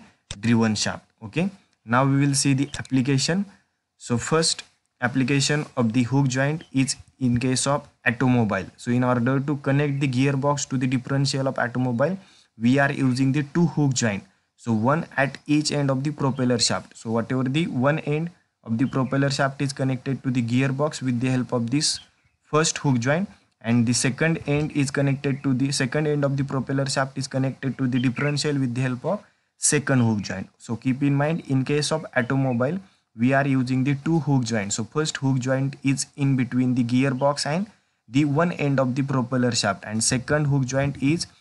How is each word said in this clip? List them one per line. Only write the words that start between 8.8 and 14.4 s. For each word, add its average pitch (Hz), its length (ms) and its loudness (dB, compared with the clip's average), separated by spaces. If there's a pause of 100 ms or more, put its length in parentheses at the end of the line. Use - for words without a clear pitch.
in 123 120 2
order 127 380 0
to 143 160 -2
connect 143 420 0
the 147 80 0
gearbox 139 640 0
to 165 80 -2
the 131 100 0
differential 135 600 0
of 131 120 -2
automobile, 127 580 0 (400)
we 120 220 4
are 139 120 4
using 131 420 2
the 147 100 0 (100)
two 170 120 4
hook 143 280 2
joint. 107 300 -2 (320)